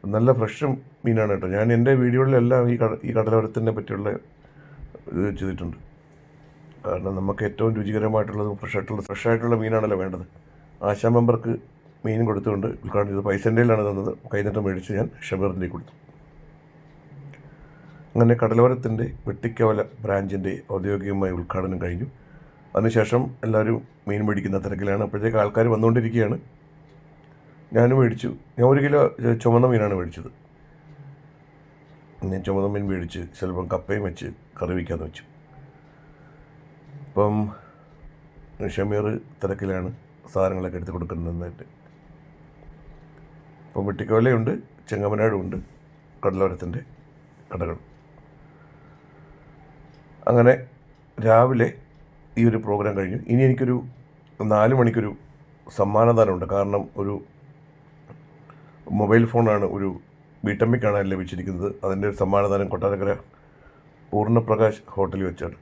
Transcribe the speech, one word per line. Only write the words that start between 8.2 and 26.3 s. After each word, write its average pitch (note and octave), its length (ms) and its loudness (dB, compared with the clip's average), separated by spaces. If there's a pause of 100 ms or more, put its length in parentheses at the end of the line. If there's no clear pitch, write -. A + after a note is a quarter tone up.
ഫ്രഷ് - 160 -6
ആയിട്ടുള്ള, G2 300 -6
ഫ്രഷ് G2+ 220 -4
ആയിട്ടുള്ള A#2 320 2
മീനാണല്ലോ G#2+ 420 0
വേണ്ടത്. F#2 200 -8 (680)
ആശാ G#2 260 0
മെമ്പർക്ക് A#2 380 2 (520)
മീൻ A2+ 240 0
കൊടുത്തുകൊണ്ട് G2+ 380 -2 (160)
ഉദ്ഘാടനം G2+ 280 -2
ചെയ്തു. G2 160 -4
പൈസ G2 220 0
എൻ്റെ A2+ 120 4
കയ്യിലാണ് A2+ 260 4
തന്നത്. G2 240 -4 (200)
കൈനീട്ടം G#2 360 -2
മേടിച്ച് F#2+ 320 -6
ഞാൻ C3 100 -2 (180)
ഷമീറിൻ്റെ F#2 460 -4
കൊടുത്തു. E2+ 200 -14 (2250)
അങ്ങനെ A#2 280 6
കടലോരത്തിൻ്റെ A#2 640 2 (220)
വെട്ടിക്കവല A2 540 0 (240)
ബ്രാഞ്ചിൻ്റെ G2 480 -4 (240)
ഔദ്യോഗികമായ G2 600 -4
ഉദ്ഘാടനം F#2 460 -6
കഴിഞ്ഞു. F2+ 240 -6 (680)
അതിനുശേഷം A2+ 460 2 (240)
എല്ലാവരും A2 320 2 (320)
മീൻ G#2 200 -2
മേടിക്കുന്ന G2 360 -2
തിരക്കിലാണ്. G2+ 420 -2
അപ്പോഴത്തേക്ക് A2 360 0
ആൾക്കാർ A2 320 2
വന്നുകൊണ്ടിരിക്കുകയാണ്. A2+ 640 2 (1400)